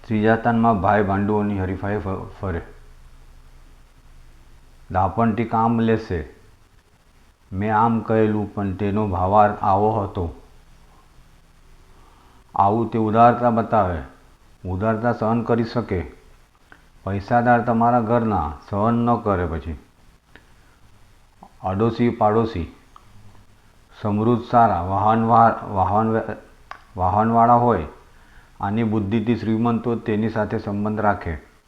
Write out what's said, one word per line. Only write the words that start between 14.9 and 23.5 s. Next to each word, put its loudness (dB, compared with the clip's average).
સહન -2
કરી 0
શકે. -4
પૈસાદાર 2
તમારા 2
ઘરના -2
સહન 0
ન 0
કરે -2
પછી. -8
આડોશી 0
પાડોશી 0